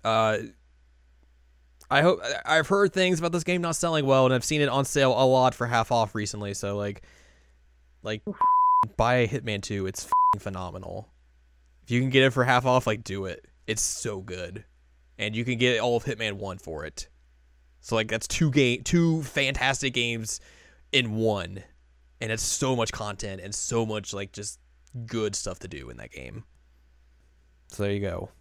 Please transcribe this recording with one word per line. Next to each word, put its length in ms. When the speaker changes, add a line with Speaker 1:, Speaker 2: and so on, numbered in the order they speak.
Speaker 1:
Uh, 360
I 100
hope, 240
I, 340
I've 100
heard 260
things 240
about 140
this 120
game 160
not 160
selling 300
well, 180
and 100
I've 100
seen 180
it 80
on 160
sale 260
a 140
lot 280
for 120
half 260
off 220
recently. 400
So, 220
like, 260
like, 240
Speaker 2:
Oof. 120
Speaker 1:
buy 300
Hitman 360
Two. 240
It's 200
f-ing 340
phenomenal. 720
If 60
you 100
can 80
get 160
it 60
for 140
half 200
off, 220
like, 180
do 220
it. 180
It's 160
so 400
good, 420
and 180
you 80
can 140
get 220
all 180
of 60
Hitman 300
One 220
for 300
it. 220
So, 120
like, 140
that's 200
two 220
ga-, 280
two 440
fantastic 720
games 440
in 240
one, 480
and 100
it's 120
so 340
much 160
content 480
and 140
so 320
much, 260
like, 200
just 280
good 280
stuff 260
to 80
do 200
in 80
that 160
game. 320
So 160
there 80
you 80
go. 280